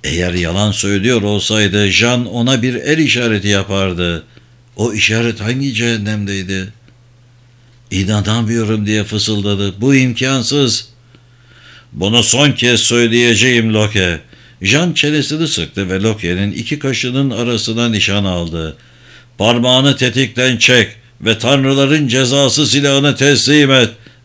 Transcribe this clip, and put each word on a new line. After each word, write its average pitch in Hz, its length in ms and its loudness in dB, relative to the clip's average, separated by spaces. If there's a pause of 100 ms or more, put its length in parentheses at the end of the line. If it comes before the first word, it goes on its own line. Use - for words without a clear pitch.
Eğer 87 300 -4
yalan 90 380 -2
söylüyor 101 500 0
olsaydı, 104 640 0
Jean 120 380 0
ona 120 360 -2
bir 123 140 -2
el 147 220 -2
işareti 117 500 0
yapardı. 95 760 -2 (520)
O 110 180 -2
işaret 110 480 -2
hangi 127 320 -4
cehennemdeydi? 101 1000 -4 (1160)
"İnanamıyorum," 107 960 -2
diye 107 180 0
fısıldadı. 101 760 -4
"Bu 139 140 4
imkansız." 131 920 0 (1040)
"Bunu 104 300 0
son 135 280 2
kez 120 280 2
söyleyeceğim 117 920 2
Loke." 101 460 0 (420)
Jean 151 320 0
çenesini 151 540 -2
sıktı 87 420 -4
ve 95 120 -2
Loke'nin 101 500 -2
iki 147 280 -6
kaşının 131 500 -2
arasına 117 600 -2
nişan 101 340 0
aldı. 85 540 -4 (600)
"Parmağını 127 600 4
tetikten 127 600 0
çek 120 300 4 (340)
ve 110 160 0
tanrıların 139 680 2
cezası 131 600 2
silahını 139 480 2
teslim 143 560 4
et. 123 180 4 (360)